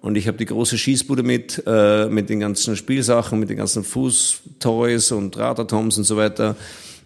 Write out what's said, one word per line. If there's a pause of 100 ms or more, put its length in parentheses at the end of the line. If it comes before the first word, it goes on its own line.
Und
ich
hab
die
große
Schießbude
mit,
äh,
mit
den
ganzen
Spielsachen,
mit
den
ganzen
Fußtoys
und
Ratatoms
und
so
weiter. (500)